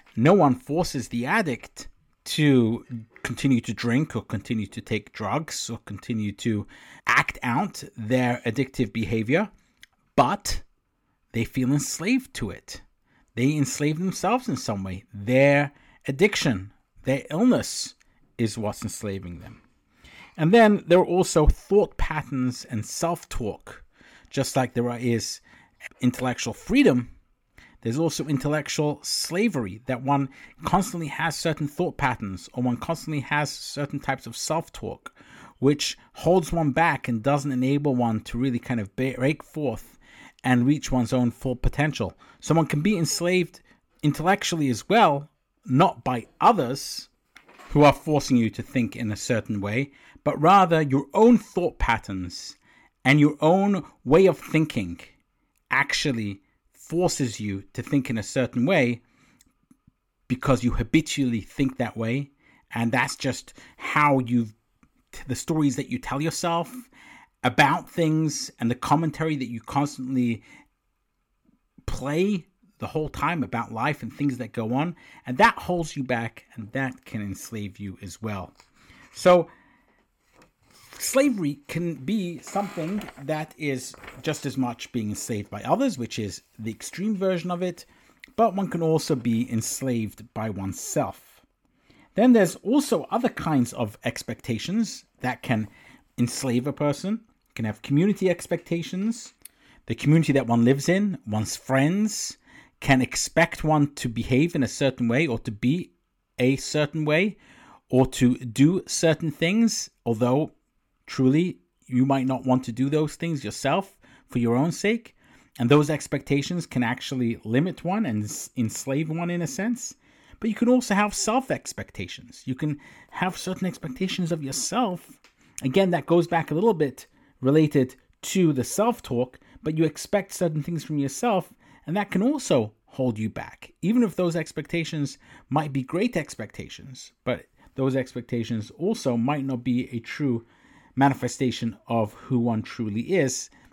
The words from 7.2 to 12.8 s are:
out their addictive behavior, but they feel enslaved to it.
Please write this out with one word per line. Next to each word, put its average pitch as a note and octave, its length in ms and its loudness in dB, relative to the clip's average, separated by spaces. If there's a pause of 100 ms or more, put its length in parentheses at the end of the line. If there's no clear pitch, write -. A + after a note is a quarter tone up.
out A#3 400 -2 (140)
their A#2+ 480 0
addictive B2 480 -2
behavior, A2+ 580 -2 (680)
but C#3 460 4 (720)
they A2+ 120 0
feel B2+ 280 0
enslaved F#3+ 640 -2
to G#2 160 -6
it. - 320 -16 (540)